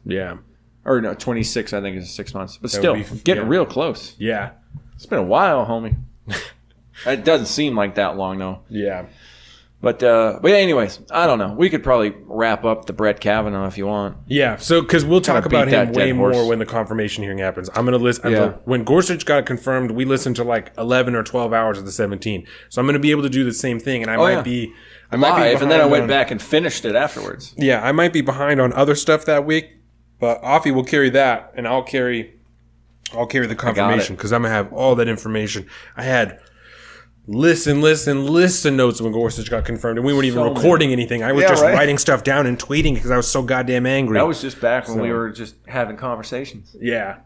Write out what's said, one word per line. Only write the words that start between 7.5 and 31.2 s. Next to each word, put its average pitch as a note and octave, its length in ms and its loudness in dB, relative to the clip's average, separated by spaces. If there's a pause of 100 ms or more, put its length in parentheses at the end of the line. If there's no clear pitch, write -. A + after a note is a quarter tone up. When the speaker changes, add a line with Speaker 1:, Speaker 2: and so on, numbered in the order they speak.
Speaker 2:
like G2+ 220 -2
that F#2+ 200 -2
long, F#2+ 220 -6
though. F#2 300 -8
Speaker 1:
Yeah. G2 380 -6 (760)
Speaker 2:
But, A#2 200 0
uh, A2+ 380 4
but F3+ 120 4
yeah, G3+ 60 8
anyways, D3 420 0 (100)
I E3+ 160 0
don't B2+ 120 2
know. G2 140 -4
We D#3+ 160 2
could E3 140 -4
probably A2+ 320 2 (100)
wrap A2 400 -2
up A2 220 -2
the - 80 -8
Brett G#2 260 0
Kavanaugh G#2 460 -2
if F#2+ 100 -8
you G2 100 -6
want. G2+ 300 -4 (120)
Speaker 1:
Yeah, C3 280 0
so, E3+ 260 2
'cause E3 220 2
we'll F3 160 4
Speaker 2:
Kinda F3 200 2
Speaker 1:
talk - 60 0
about C#3+ 200 2
Speaker 2:
beat C3+ 80 2
Speaker 1:
him G#2+ 120 4
Speaker 2:
that A#2 80 -4
Speaker 1:
way B2+ 160 2
Speaker 2:
dead B2+ 60 0
horse. B2 200 4
Speaker 1:
more A#2 120 2
when A2+ 120 0
the A2 40 -4
confirmation A2 600 -4
hearing G2 140 -6
happens. F#2 360 -4
I'm A2+ 100 0
gonna B2 140 2
listen. B2 280 0
I'm A#2 60 2
Speaker 2:
Yeah. G#2+ 60 2
Speaker 1:
gonna, G2+ 260 0
when B2 200 -2
Gorsuch E3+ 420 2
got C#3+ 180 2
confirmed, B2+ 460 -4
we A#2+ 160 -4
listened C3+ 300 0
to, A#2+ 80 -2
like, A#2 340 -2
eleven B2 380 2
or A2 80 0
twelve A#2 280 -2
hours A2+ 260 0
of G2 60 -12
the G2 80 -10
seventeen. G2+ 540 -4 (240)
So - 100 -4
I'm C3 60 0
gonna C#3+ 140 2
be D3 100 2
able D3+ 140 2
to C#3 40 0
do C3 160 0
the B2 80 -2
same A#2 280 -4
thing, B2+ 200 -4
and A2 100 -4
I A2+ 40 -2
Speaker 2:
Oh, D3 60 2
Speaker 1:
might F3+ 140 4
Speaker 2:
yeah. D#3+ 80 -2
Speaker 1:
be, A#2+ 300 -6 (380)
I A#2 60 -4
might D3+ 180 4
be D#3+ 80 2
Speaker 2:
Live, B2 200 4
and C#3 80 2
then D#3+ 100 6
I D3+ 40 6
Speaker 1:
behind C#3+ 80 6
Speaker 2:
went D3 120 4
Speaker 1:
on A#2 40 -2
Speaker 2:
back C3+ 220 2
and A2 100 -6
finished D#3 460 0
it G#2+ 80 0
afterwards. A#2 640 -4
Speaker 1:
Yeah, B2+ 260 2
I B2+ 80 2
might E3+ 220 2
be D#3+ 80 2
behind C#3 400 0
on B2+ 100 2
other C#3 220 4
stuff D#3 320 2
that D3 180 2
week, D#3 220 -2 (540)
but A#2 220 0
Afi D3 300 2
will C3 120 0
carry C#3 260 2
that, B2+ 460 2